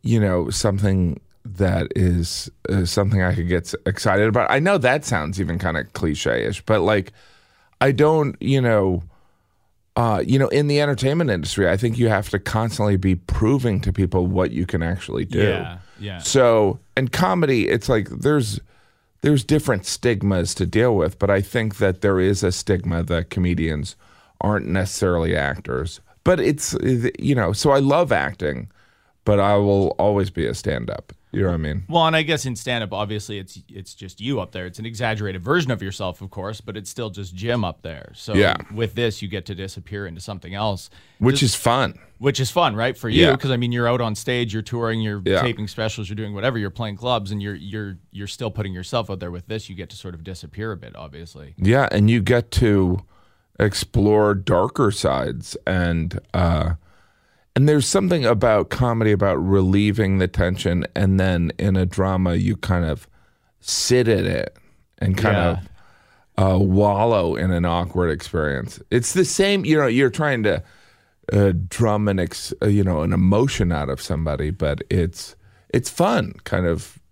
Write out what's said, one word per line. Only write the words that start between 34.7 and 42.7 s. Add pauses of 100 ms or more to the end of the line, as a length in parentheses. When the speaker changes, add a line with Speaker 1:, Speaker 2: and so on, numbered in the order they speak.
Speaker 2:
an
exaggerated
version
of
yourself,
of
course,
but
it's
still
just
Jim
up
there.
So
Speaker 1:
Yeah. (180)
Speaker 2:
with
this,
you
get
to
disappear
into
something
else. (300)
Speaker 1:
Which
Speaker 2:
Does
Speaker 1:
is
fun. (220)
Speaker 2:
Which
is
fun,